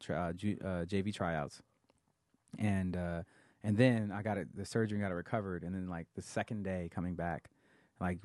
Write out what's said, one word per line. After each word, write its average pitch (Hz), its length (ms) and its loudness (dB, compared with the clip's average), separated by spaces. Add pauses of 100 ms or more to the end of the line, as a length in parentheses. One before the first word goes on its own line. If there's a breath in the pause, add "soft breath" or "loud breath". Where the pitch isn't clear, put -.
tri-, - 160 -2
uh, 85 160 0
Ju-, 95 320 0
uh, 90 220 0
J 98 160 0
V 104 100 0
tryouts, 80 480 0 (1000)
and, 95 380 2
uh, 87 260 -2 (400 soft breath)
and 104 140 2
then 113 360 6
I 101 100 -4
got 101 160 0
it, 85 160 -2
the 95 100 -6
surgery 107 340 2
and 104 80 2
got 92 60 0
it 87 40 -2
recovered, 90 480 -2
and 90 100 -4
then, 92 140 -4
like, 85 260 -6
the 92 80 -6
second 107 420 -4
day 92 260 -2
coming 90 240 -2
back, 85 360 -2 (500 soft breath)
like, 92 240 0